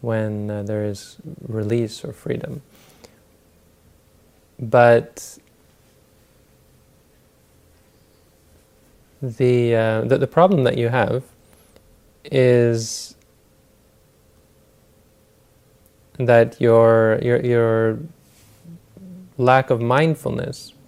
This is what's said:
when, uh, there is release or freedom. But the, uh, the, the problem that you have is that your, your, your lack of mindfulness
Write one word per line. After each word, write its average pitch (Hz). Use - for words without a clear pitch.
when, 107
uh, 104
there 104
is 101
release 110
or -
freedom. -
But 120
the, 123
uh, 113
the, 120
the 131
problem 175
that 123
you 117
have 120
is 120
that 117
your, 113
your, 120
your 113
lack 127
of 120
mindfulness 131